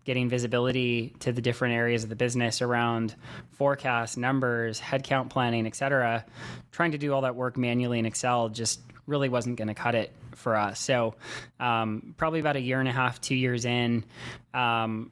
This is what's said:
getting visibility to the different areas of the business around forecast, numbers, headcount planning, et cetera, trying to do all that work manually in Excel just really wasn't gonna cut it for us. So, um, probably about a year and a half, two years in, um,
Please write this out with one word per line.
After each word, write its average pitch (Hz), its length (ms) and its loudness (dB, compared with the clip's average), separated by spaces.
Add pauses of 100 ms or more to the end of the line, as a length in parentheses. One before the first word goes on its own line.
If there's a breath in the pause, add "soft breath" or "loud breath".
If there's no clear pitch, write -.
getting 123 240 0
visibility 123 920 0
to 127 120 0
the 123 80 -4
different 120 320 0
areas 117 300 2
of 110 80 -8
the 110 60 -8
business 120 440 0
around 117 540 2 (380 loud breath)
forecast, 127 640 0
numbers, 120 600 0
headcount 131 520 0
planning, 117 360 2
et 110 80 -6
cetera, 127 480 2 (480 loud breath)
trying 170 200 0
to 147 80 -2
do 143 160 0
all 135 80 2
that 127 120 0
work 127 220 -4
manually 120 420 2
in 113 60 2
Excel 120 460 0
just 110 320 -4 (240)
really 139 240 0
wasn't 120 260 0
gonna 107 180 -2
cut 120 200 0
it 110 180 -2 (240)
for 113 200 0
us. 104 240 0
So, 117 340 0 (460 loud breath)
um, 113 560 -2
probably 160 240 0
about 147 160 2
a 135 40 -2
year 127 180 0
and 131 100 2
a 123 40 0
half, 127 280 0
two - 140 -2
years 123 300 2
in, 120 400 2 (500 loud breath)
um, 113 580 0